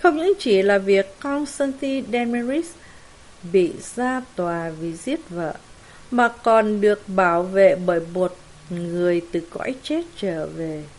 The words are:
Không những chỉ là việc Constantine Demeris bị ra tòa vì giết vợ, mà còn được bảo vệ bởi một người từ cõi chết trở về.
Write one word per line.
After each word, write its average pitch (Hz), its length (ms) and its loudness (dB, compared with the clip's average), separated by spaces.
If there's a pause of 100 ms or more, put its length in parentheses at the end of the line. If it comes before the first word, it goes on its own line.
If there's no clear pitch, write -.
Không 330 140 6
những 339 220 2
chỉ 196 240 4
là 202 160 4
việc 196 420 2
Constantine 277 920 -4
Demeris 240 540 -2 (840)
bị 180 200 2 (240)
ra 254 260 -2 (140)
tòa 170 340 -4 (100)
vì 165 120 -6
giết 254 360 -6
vợ, 170 260 -6 (560)
mà 240 180 4
còn 220 520 2
được 208 260 2
bảo 180 360 2
vệ 190 340 6
bởi 180 240 0
một 180 360 -4 (340)
người 175 520 0 (100)
từ 175 80 -2 (100)
cõi - 320 -6
chết 320 200 -4 (140)
trở 165 300 -4
về. 156 380 -8 (140)